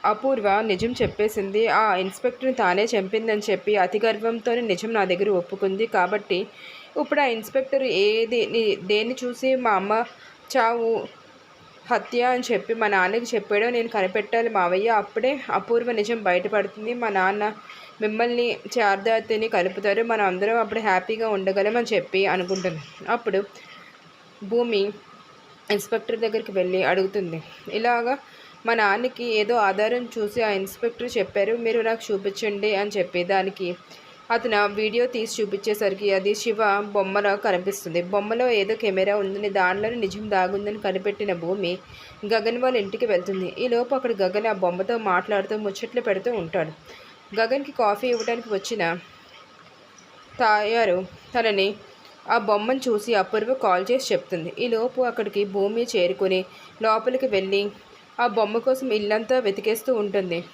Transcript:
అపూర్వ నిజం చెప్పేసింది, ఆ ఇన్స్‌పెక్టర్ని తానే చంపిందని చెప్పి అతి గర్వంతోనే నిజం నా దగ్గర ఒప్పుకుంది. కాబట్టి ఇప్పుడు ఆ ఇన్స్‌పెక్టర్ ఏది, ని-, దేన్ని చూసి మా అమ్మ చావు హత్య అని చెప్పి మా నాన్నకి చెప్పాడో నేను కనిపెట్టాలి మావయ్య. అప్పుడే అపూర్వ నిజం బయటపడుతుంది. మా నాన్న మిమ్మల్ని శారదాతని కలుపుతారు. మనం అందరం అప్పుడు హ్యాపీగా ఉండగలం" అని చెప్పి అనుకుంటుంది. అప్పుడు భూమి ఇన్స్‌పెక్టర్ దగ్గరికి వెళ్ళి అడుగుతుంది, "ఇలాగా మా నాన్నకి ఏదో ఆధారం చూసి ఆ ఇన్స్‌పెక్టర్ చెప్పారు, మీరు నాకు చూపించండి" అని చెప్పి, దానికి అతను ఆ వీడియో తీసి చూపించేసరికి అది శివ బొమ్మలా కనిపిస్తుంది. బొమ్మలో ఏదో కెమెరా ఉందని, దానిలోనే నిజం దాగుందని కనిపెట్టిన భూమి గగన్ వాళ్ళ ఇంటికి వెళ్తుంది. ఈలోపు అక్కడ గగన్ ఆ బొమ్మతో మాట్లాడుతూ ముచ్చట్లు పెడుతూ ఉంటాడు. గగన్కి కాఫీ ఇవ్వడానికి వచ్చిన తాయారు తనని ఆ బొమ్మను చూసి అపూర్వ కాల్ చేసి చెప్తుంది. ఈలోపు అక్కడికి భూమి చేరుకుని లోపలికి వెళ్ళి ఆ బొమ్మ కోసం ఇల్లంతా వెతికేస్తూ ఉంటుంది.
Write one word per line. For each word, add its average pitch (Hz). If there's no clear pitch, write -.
అపూర్వ 208
నిజం 220
చెప్పేసింది, 214
ఆ 196
ఇన్స్‌పెక్టర్ని 247
తానే 202
చంపిందని 214
చెప్పి 214
అతి 202
గర్వంతోనే 226
నిజం 220
నా 214
దగ్గర 185
ఒప్పుకుంది. 190
కాబట్టి 196
ఇప్పుడు 294
ఆ 285
ఇన్స్‌పెక్టర్ 262
ఏది, 220
ని-, 214
దేన్ని 214
చూసి 254
మా 247
అమ్మ 196
చావు 233
హత్య 240
అని 254
చెప్పి 233
మా 220
నాన్నకి 202
చెప్పాడో 208
నేను 233
కనిపెట్టాలి 214
మావయ్య. 190
అప్పుడే 220
అపూర్వ 233
నిజం 226
బయటపడుతుంది. 202
మా 240
నాన్న 208
మిమ్మల్ని 233
శారదాతని 220
కలుపుతారు. 202
మనం 226
అందరం 196
అప్పుడు 220
హ్యాపీగా 214
ఉండగలం" 196
అని 233
చెప్పి 190
అనుకుంటుంది. 180
అప్పుడు 214
భూమి 233
ఇన్స్‌పెక్టర్ 214
దగ్గరికి 220
వెళ్ళి 185
అడుగుతుంది, 185
"ఇలాగా 233
మా 226
నాన్నకి 233
ఏదో 214
ఆధారం 220
చూసి 214
ఆ 214
ఇన్స్‌పెక్టర్ 208
చెప్పారు, 202
మీరు 226
నాకు 226
చూపించండి" 202
అని 202
చెప్పి, 180
దానికి 190
అతను 233
ఆ 208
వీడియో 214
తీసి 226
చూపించేసరికి 202
అది 190
శివ 214
బొమ్మలా 202
కనిపిస్తుంది. 185
బొమ్మలో 208
ఏదో 208
కెమెరా 196
ఉందని, 202
దానిలోనే 196
నిజం 208
దాగుందని 202
కనిపెట్టిన 202
భూమి 175
గగన్ 226
వాళ్ళ 254
ఇంటికి 214
వెళ్తుంది. 190
ఈలోపు 240
అక్కడ 262
గగన్ 196
ఆ 220
బొమ్మతో 185
మాట్లాడుతూ 202
ముచ్చట్లు 214
పెడుతూ 214
ఉంటాడు. 170
గగన్కి 262
కాఫీ 214
ఇవ్వడానికి 233
వచ్చిన 202
తాయారు 214
తనని 208
ఆ 226
బొమ్మను 214
చూసి 220
అపూర్వ 214
కాల్ 190
చేసి 254
చెప్తుంది. 175
ఈలోపు 240
అక్కడికి 220
భూమి 202
చేరుకుని 185
లోపలికి 220
వెళ్ళి 196
ఆ 240
బొమ్మ 214
కోసం 262
ఇల్లంతా 214
వెతికేస్తూ 220
ఉంటుంది. 196